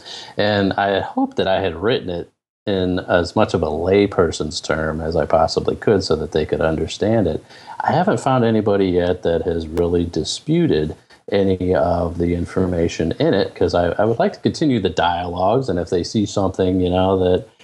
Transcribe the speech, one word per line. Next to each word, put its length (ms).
And 360
I 280
hope 340
that 120
I 140
had 140
written 340
it 220
in 340
as 360
much 180
of 100
a 40
layperson's 920
term 400
as 160
I 100
possibly 500
could 280
so 140
that 160
they 120
could 160
understand 640
it. 160
I 140
haven't 260
found 240
anybody 440
yet 360
that 200
has 240
really 360
disputed 920
any 440
of 420
the 160
information 840
in 140
it, 200
'cause 200
I, 180
I 140
would 140
like 140
to 60
continue 400
the 100
dialogues, 800
and 80
if 120
they 140
see 220
something, 560
you 80
know, 300
that 260